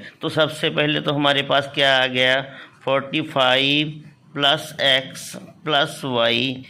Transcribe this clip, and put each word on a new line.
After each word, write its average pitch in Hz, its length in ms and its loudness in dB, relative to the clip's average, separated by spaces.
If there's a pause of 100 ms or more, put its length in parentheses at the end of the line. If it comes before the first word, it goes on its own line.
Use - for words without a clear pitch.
(220)
तो 160 80 -4
सबसे 151 400 0
पहले 151 300 0
तो 147 120 -2
हमारे 143 320 2
पास 139 300 0
क्या 139 220 4
आ 127 120 2
गया, 127 320 2 (440)
फ़ोर्टी 135 380 -2
फ़ाइव 139 760 2 (340)
प्लस 143 480 0
एक्स 131 520 -2 (300)
प्लस 151 420 0
वाई 123 640 0